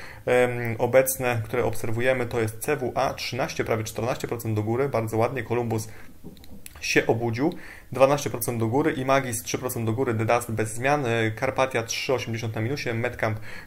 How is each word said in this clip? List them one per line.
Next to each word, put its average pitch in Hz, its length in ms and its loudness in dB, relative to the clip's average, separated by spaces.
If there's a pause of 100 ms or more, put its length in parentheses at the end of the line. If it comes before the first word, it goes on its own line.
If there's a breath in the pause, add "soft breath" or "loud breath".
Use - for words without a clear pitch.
(260 loud breath)
em, 123 520 2
obecne, 123 640 4
które 120 220 0
obserwujemy, 120 600 2
to 120 140 -2
jest 110 200 -2
C 151 180 0
W 127 180 -2
A 131 180 2
trzynaście, 135 500 -4
prawie 110 200 0
czternaście 117 440 -2
procent 113 280 -2
do 104 80 0
góry, 123 260 2
bardzo 113 280 0
ładnie, 120 260 2
Columbus 113 440 -2 (920 loud breath)
się - 260 2
obudził, 120 460 2 (380 loud breath)
dwanaście 135 380 4
procent 120 300 -2
do 110 80 2
góry, 147 240 2
Imagis 127 520 0
trzy - 140 -4
procent 120 280 -4
do 110 80 2
góry, 123 200 0
The 110 120 0
Dust 120 260 2
bez 110 220 -2
zmian, 139 320 2
e, 113 260 2
Karpatia 131 520 0
trzy - 300 -2
osiemdziesiąt 113 420 -2
na 110 60 -2
minusie, 123 320 -2
Medcamp 113 460 0 (280 loud breath)